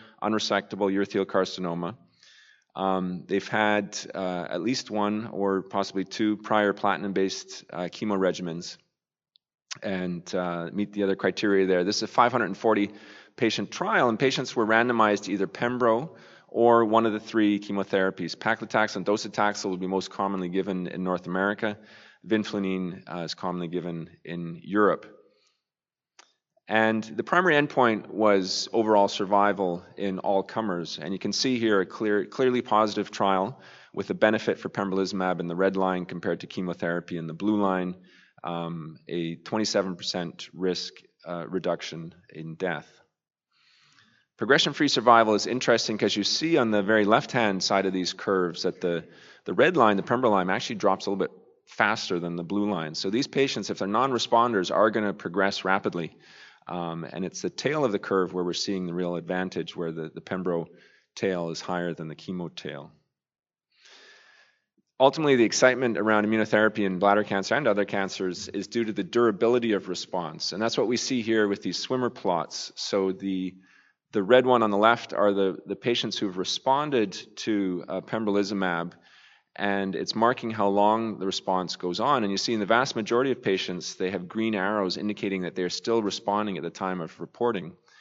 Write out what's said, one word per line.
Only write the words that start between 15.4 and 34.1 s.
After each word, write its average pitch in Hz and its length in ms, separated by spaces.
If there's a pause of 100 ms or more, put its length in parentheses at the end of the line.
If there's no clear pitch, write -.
pembro 120 680 (360)
or 117 320
one 113 220
of 110 60
the 107 80
three 104 400
chemotherapies. 95 760
Paclitaxel 110 640
and 92 100
docetaxel 104 640
would 90 80
be 92 80
most 92 240
commonly 98 380
given 92 400
in 92 160
North 90 240
America. 101 500 (480)
Vinflunine, 95 800
uh, 87 140
is 82 140
commonly 90 340
given 85 420 (140)
in 85 400
Europe. 98 420 (1600)
And 110 380
the 110 180
primary 175 320
endpoint 120 540
was 95 640
overall 107 340
survival 98 760 (120)
in 98 220
all 98 240
comers. 95 580
And 82 120
you 95 80
can 104 120
see 127 280
here 107 220
a 90 40
clear, 104 400
clearly 127 360
positive 107 500
trial 98 480 (340)
with 98 160